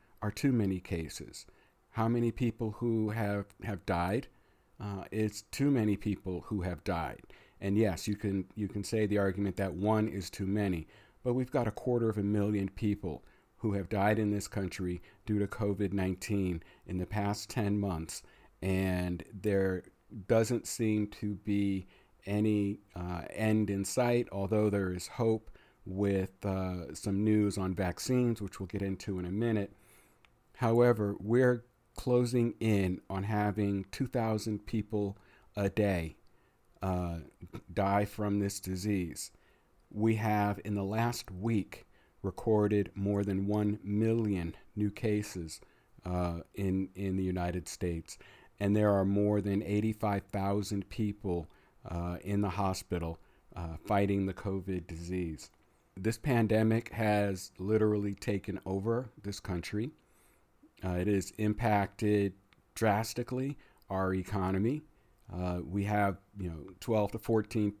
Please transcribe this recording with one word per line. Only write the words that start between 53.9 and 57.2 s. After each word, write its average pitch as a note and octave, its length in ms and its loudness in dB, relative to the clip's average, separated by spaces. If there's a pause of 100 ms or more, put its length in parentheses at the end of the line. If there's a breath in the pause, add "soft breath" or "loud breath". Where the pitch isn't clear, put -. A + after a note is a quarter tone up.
the F#2+ 80 -2
covid F#2+ 540 -4
disease. E2+ 600 -6 (480)
This G#2 200 -2
pandemic A2 760 4
has G#2 640 0